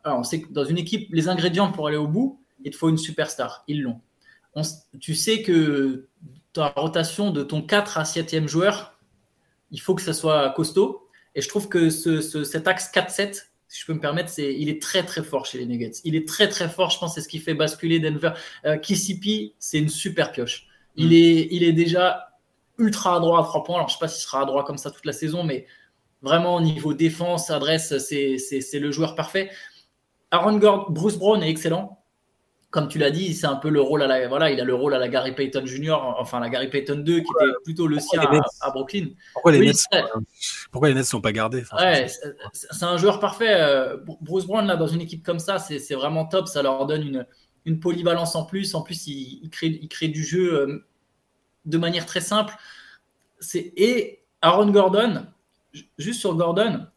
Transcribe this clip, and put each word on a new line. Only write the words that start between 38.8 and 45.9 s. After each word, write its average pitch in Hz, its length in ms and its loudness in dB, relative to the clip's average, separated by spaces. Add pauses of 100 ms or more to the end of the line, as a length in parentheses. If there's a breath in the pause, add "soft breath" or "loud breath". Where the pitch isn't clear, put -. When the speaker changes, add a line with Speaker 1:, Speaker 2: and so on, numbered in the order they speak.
Speaker 2:
pourquoi 160 180 6
les 147 80 8
Speaker 1:
Oui, - 80 10
Speaker 2:
Nets 143 100 6 (140)
Speaker 1:
c'est 180 100 2
Speaker 2:
sont, 113 220 -4 (480 loud breath)
pourquoi 139 180 2
les 135 60 6
Nets 131 80 2
sont 123 180 -2
pas 110 120 0
gardés, 110 300 -2
enfin, 127 200 -2
Speaker 1:
Ouais, 151 240 4
Speaker 2:
c'est - 260 -12 (200)
Speaker 1:
c'est, - 180 -12
c'est 170 140 -6
un 175 120 0
joueur 202 220 4
parfait. 208 420 2
Euh, 139 360 2
Bru-, - 240 -16
Bruce 170 260 -4
Brown, 208 220 0
là, 175 80 2
dans 160 100 0
une 165 140 -2
équipe 165 240 -12
comme 170 160 -4
ça, 190 180 -2
c'est, 143 220 -6
c'est 143 160 -6